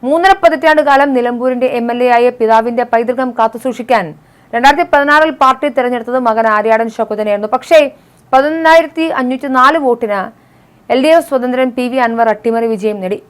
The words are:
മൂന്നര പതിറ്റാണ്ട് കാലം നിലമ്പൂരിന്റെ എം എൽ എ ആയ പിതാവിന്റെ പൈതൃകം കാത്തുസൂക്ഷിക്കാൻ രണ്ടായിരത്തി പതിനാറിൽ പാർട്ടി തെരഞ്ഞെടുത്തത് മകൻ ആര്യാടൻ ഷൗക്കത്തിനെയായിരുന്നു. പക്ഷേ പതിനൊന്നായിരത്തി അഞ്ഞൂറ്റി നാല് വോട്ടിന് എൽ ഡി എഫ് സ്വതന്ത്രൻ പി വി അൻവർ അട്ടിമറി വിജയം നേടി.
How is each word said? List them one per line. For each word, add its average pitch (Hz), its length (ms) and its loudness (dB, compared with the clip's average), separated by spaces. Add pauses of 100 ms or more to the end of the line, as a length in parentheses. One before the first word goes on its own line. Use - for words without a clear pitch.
മൂന്നര 339 400 2
പതിറ്റാണ്ട് 311 380 2
കാലം 277 320 2
നിലമ്പൂരിന്റെ 247 520 -2
എം 233 260 -2
എൽ 240 120 -2
എ 247 60 2
ആയ 240 200 4
പിതാവിന്റെ 233 540 0
പൈതൃകം 240 480 -2
കാത്തുസൂക്ഷിക്കാൻ 226 800 -2 (400)
രണ്ടായിരത്തി 285 400 2
പതിനാറിൽ 294 360 2
പാർട്ടി 262 400 0
തെരഞ്ഞെടുത്തത് 247 500 -2
മകൻ 226 280 0
ആര്യാടൻ 220 420 0
ഷൗക്കത്തിനെയായിരുന്നു. 208 640 -4
പക്ഷേ 277 380 2 (420)
പതിനൊന്നായിരത്തി 320 680 2
അഞ്ഞൂറ്റി 262 460 -4
നാല് 262 300 2
വോട്ടിന് 240 540 -4 (600)
എൽ 262 120 0
ഡി 294 40 2
എഫ് 320 220 2
സ്വതന്ത്രൻ 254 400 -2
പി 247 200 -6
വി 240 60 -6
അൻവർ 233 340 0
അട്ടിമറി 226 380 -2
വിജയം 208 320 -4
നേടി. 190 300 -6